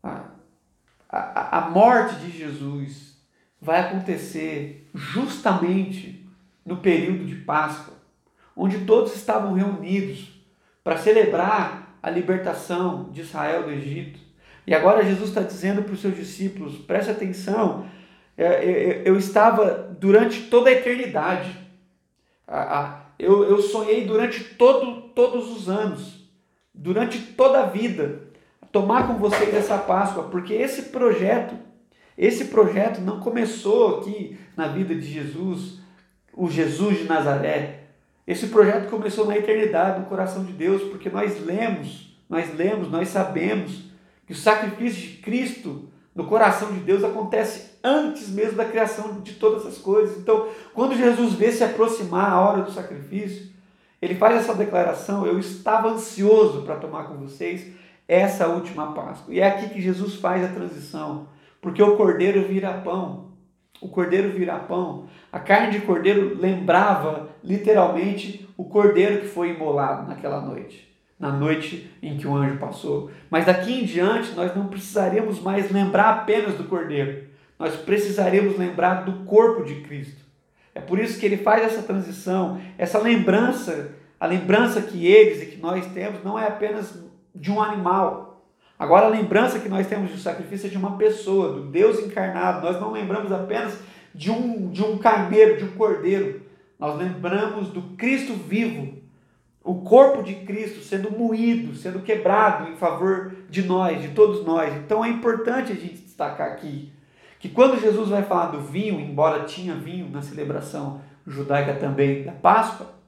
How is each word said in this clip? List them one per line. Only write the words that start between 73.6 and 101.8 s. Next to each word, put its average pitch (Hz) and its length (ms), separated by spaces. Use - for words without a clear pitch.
em 247 120
diante, 190 480
nós 180 220
não 196 120
precisaremos 202 720
mais 190 300
lembrar 196 380
apenas 208 460
do 170 100
cordeiro. 147 680
Nós 156 180
precisaremos 196 800
lembrar 180 480
do 190 200
corpo 226 380
de 143 180
Cristo. - 400
É 139 80
por 190 180
isso 233 200
que 220 80
ele 196 100
faz 214 260
essa 220 200
transição, 185 760
essa 175 220
lembrança, 208 960
a 170 60
lembrança 190 560
que 175 240
eles 214 380
e - 20
que - 160
nós 180 260
temos 185 360
não 208 160
é 214 80
apenas 208 560
de 147 160
um 214 100
animal. 190 680
Agora 180 260
a 220 40
lembrança 220 500
que 202 100
nós 190 160
temos 202 240
do 165 80
sacrifício 196 480
é 185 60
de 190 60
uma 196 200
pessoa, 196 560
do 139 120
Deus 190 340
encarnado. 185 640
Nós 180 160
não - 100
lembramos 202 400
apenas 208 460
de 165 180
um, 226 400
de 190 120
um 214 140
carneiro, 214 600
de 196 80
um 185 80
cordeiro. 196 680
Nós 147 180
lembramos 190 720
do 180 160
Cristo 247 380
vivo, 175 600
o 180 180
corpo 262 420
de 190 100
Cristo 196 500
sendo 196 280
moído, 226 640
sendo 180 260